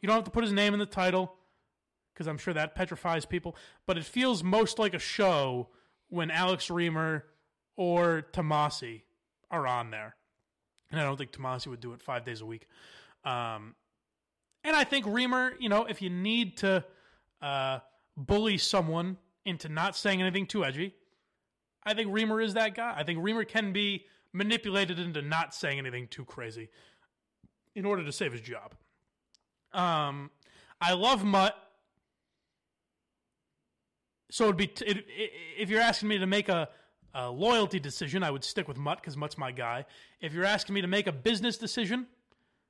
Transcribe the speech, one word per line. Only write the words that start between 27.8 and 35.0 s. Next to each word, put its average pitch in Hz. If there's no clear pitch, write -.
order 202
to 147
save 143
his 117
job. 117
Um, 151
I 175
love 208
Mutt. 196
So 233
it'd 196
be 196
t-, -
it, 202
i-, 196